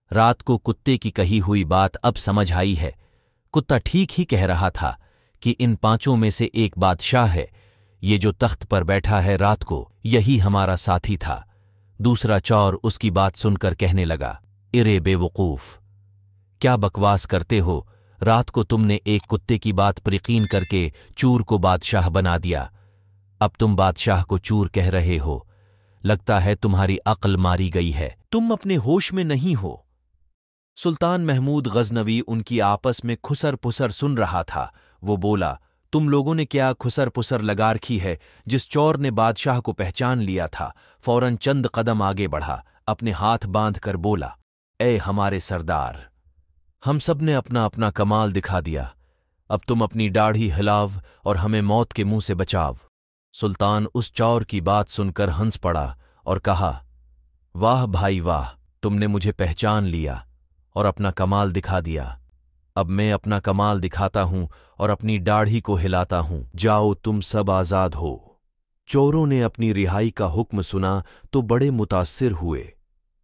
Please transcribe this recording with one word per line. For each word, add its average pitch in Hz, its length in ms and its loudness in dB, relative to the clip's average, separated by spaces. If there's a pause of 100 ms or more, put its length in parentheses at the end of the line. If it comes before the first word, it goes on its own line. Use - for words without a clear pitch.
(120)
रात 113 300 2
को 117 160 0
कुत्ते 123 400 0
की 107 120 -6
कही 101 280 2
हुई 98 260 2
बात 92 300 2
अब 120 200 0
समझ 101 380 0
आई 92 220 2
है। - 240 -4 (540)
कुत्ता 143 260 2
ठीक - 340 0
ही 180 120 0
कह 95 220 2
रहा 90 240 2
था - 300 -4 (420)
कि 120 80 0
इन 117 240 2
पांचों 113 420 2
में 110 140 2
से 117 240 -2
एक 110 240 0
बादशाह 98 480 2
है। 87 240 0 (520)
ये 101 160 2
जो 98 140 2
तख्त - 320 -2
पर 95 200 0
बैठा 98 360 2
है 98 160 2
रात 101 260 2
को, 69 300 -6 (140)
यही 117 320 4
हमारा 98 380 2
साथी 90 400 0
था।" - 320 -8 (520)
दूसरा 110 380 2
चौर 101 360 2
उसकी 107 360 -2
बात 95 260 2
सुनकर 98 380 0
कहने 92 300 0
लगा, 69 380 -6 (320)
"इरे 107 260 4
बेवकूफ, 87 800 -2 (800)
क्या 127 160 4
बकवास 101 480 2
करते 101 340 0
हो? 85 300 0 (340)
रात 113 280 2
को 113 140 0
तुमने 107 420 2
एक 107 220 2
कुत्ते 110 300 0
की 107 140 -2
बात 98 260 2
पर - 160 -2
यकीन 110 320 2
करके 92 460 0 (240)
चूर 123 260 4
को 107 160 0
बादशाह 92 500 2
बना 87 300 2
दिया। 82 340 -4 (680)
अब 104 160 0
तुम 107 180 2
बादशाह 92 460 2
को 92 160 0
चूर 101 300 0
कह 92 220 0
रहे 87 260 0
हो। 73 320 -4 (560)
लगता 104 340 2
है 101 160 2
तुम्हारी 98 420 2
अक्ल 101 400 0
मारी 90 340 2
गई 87 200 0
है, 71 280 -6 (140)
तुम 233 180 2
अपने 202 240 -2
होश 151 380 0
में 185 120 -2
नहीं 151 300 0
हो।" 90 320 -6 (880)
सुल्तान 175 480 0
महमूद 139 420 0
गजनवी 113 540 0
उनकी 113 400 -4
आपस 101 440 0
में 117 120 -4
खुसर 147 380 -2
पुसर 120 360 -4
सुन 139 260 -2
रहा 90 260 -2
था। - 320 -8 (300)
वो 101 120 0
बोला, 92 440 0 (320)
"तुम 151 160 2
लोगों 143 260 2
ने 156 100 0
क्या 131 280 0
खुसर 127 360 -2
पुसर 117 340 -2
लगा 107 300 0
रखी 110 260 -4
है?" 87 220 -4 (280)
जिस 127 200 -2
चौर 151 280 2
ने 135 140 -2
बादशाह 117 500 0
को 113 120 -4
पहचान 123 480 -2
लिया 92 280 -2
था, - 260 -10 (260)
फौरन 120 360 0
चंद 139 380 0
कदम 113 280 0
आगे 98 260 -2
बढ़ा, 71 360 -6 (240)
अपने 110 220 -2
हाथ 104 360 0
बांधकर 101 500 -2
बोला, 85 400 -2 (440)
"ए 120 160 2
हमारे 98 440 0
सरदार, 80 720 -6 (720)
हम 143 140 0
सब 147 240 -2
ने 156 120 2
अपना 123 300 0
अपना 107 260 -2
कमाल 104 420 0
दिखा 92 280 -2
दिया। 73 340 -6 (560)
अब 104 180 0
तुम 117 120 0
अपनी 110 300 -2
दाढ़ी 107 400 2
हिलाव 101 420 0 (320)
और 101 120 0
हमें 107 260 0
मौत 107 300 0
के 107 120 -2
मुंह 104 160 0
से 101 140 -4
बचाव।" 85 440 -2 (540)
सुल्तान 104 600 0
उस 120 180 -4
चौर 117 320 0
की 101 160 -6
बात 101 280 0
सुनकर 98 420 -2
हंस 101 260 -2
पड़ा 78 420 -4 (280)
और 95 120 0
कहा, 92 460 -2 (720)
"वाह 120 300 2
भाई 95 340 0
वाह, 80 400 -4 (220)
तुमने 104 240 0
मुझे 101 260 -2
पहचान 101 520 0
लिया 78 420 -4 (480)
और 104 120 0
अपना 98 240 -2
कमाल 98 420 0
दिखा 92 280 -2
दिया। 76 400 -6 (560)
अब 98 100 0
मैं 104 260 0
अपना 104 260 -2
कमाल 101 420 0
दिखाता 95 400 -2
हूं 90 260 -2 (320)
और 104 120 0
अपनी 107 280 -2
दाढ़ी 107 420 2
को 101 160 0
हिलाता 90 400 0
हूं। 80 280 -4 (100)
जाओ, 107 400 2
तुम 107 260 -2
सब 101 300 -2
आजाद 92 440 2
हो।" 73 460 -8 (480)
चोरों 147 380 2
ने 135 160 2
अपनी 113 300 0
रिहाई 98 380 0
का 107 140 -4
हुक्म 101 380 -2
सुना 95 400 -2 (300)
तो 135 100 2
बड़े 123 280 0
मुतासिर 107 600 -2
हुए 80 400 -6 (520)